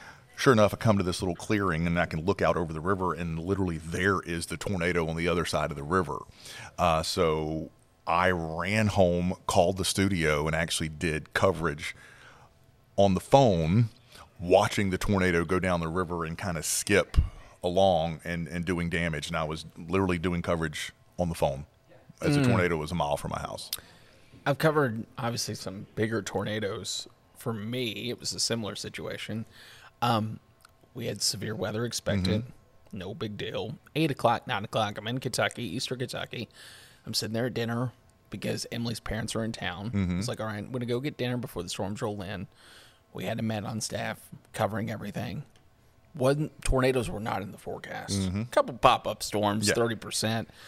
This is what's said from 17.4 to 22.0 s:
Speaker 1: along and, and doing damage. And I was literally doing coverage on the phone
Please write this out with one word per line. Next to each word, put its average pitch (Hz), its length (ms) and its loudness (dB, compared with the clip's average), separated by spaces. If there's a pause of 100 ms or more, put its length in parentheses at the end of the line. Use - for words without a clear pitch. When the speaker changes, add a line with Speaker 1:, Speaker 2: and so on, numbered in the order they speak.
Speaker 1:
along 87 640 2
and, 85 240 -4
and 85 160 -6
doing 87 240 0
damage. 82 400 -2
And 85 80 -4
I 80 80 0
was 78 220 -6 (100)
literally 90 400 0
doing 87 240 0
coverage 80 520 -2 (260)
on 87 100 2
the 82 60 -2
phone 69 320 -2 (560)